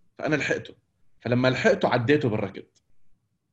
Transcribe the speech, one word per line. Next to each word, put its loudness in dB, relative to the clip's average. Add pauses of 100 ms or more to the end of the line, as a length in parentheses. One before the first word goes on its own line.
(180)
فأنا -2
لحقته. -4 (460)
فلما 0
لحقته 2
عديته 2
بالركض. -6 (880)